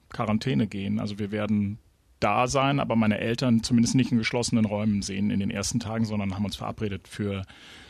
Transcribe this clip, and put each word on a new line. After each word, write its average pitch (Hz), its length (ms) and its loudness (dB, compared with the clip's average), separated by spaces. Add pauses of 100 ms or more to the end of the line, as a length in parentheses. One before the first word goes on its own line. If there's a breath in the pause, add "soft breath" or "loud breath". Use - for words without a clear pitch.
(120)
Quarantäne 113 580 0
gehen. 101 320 -4
Also 104 180 -6
wir 101 140 -6
werden 104 480 0 (400)
da 113 260 2
sein, 139 320 2
aber 117 160 0
meine 107 240 4
Eltern 113 460 2
zumindest 117 320 4
nicht 123 160 4
in 120 60 4
geschlossenen 113 460 0
Räumen 104 380 0
sehen 98 260 -2
in 98 120 0
den 98 100 0
ersten 101 300 -2
Tagen, 113 240 -2
sondern 101 320 -2
haben 104 80 -2
uns 92 100 -4
verabredet 104 540 -6
für 98 340 -4 (480 loud breath)